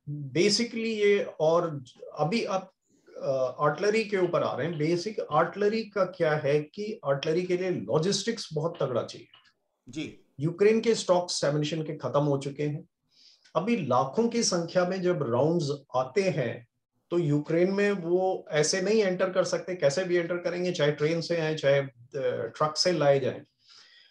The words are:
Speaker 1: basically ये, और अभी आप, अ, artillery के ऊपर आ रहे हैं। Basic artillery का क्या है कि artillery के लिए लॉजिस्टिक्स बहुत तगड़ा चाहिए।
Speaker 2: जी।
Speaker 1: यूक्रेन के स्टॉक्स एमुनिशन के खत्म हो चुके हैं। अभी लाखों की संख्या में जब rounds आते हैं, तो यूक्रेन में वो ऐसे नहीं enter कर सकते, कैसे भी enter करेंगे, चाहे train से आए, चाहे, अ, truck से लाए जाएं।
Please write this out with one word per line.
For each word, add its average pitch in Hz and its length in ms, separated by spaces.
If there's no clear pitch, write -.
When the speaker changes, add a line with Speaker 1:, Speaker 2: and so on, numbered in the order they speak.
Speaker 1:
basically 180 640
ये, 208 480
और 160 440
अभी 170 280
आप, - 280
अ, 131 360
artillery 190 460
के 208 120
ऊपर 175 260
आ 107 120
रहे 135 120
हैं। 170 100
Basic 175 420
artillery 202 520
का 202 220
क्या 160 300
है 147 240
कि 208 460
artillery 160 380
के 180 140
लिए 185 120
लॉजिस्टिक्स 160 840
बहुत 156 280
तगड़ा 123 220
चाहिए। - 240
Speaker 2:
जी। 127 300
Speaker 1:
यूक्रेन 202 420
के 226 140
स्टॉक्स - 480
एमुनिशन 151 400
के - 140
खत्म 135 260
हो 143 140
चुके 143 260
हैं। 147 260
अभी 208 220
लाखों 139 520
की 233 140
संख्या 175 420
में 185 160
जब 175 220
rounds 139 480
आते 131 260
हैं, 139 460
तो 170 60
यूक्रेन 160 540
में 202 200
वो 185 580
ऐसे 156 320
नहीं 208 220
enter 185 260
कर 180 140
सकते, 175 320
कैसे 180 280
भी 175 120
enter 175 220
करेंगे, 175 340
चाहे 147 200
train 156 300
से 165 200
आए, 156 140
चाहे, 139 240
अ, 139 120
truck 156 200
से 180 140
लाए 143 280
जाएं। - 220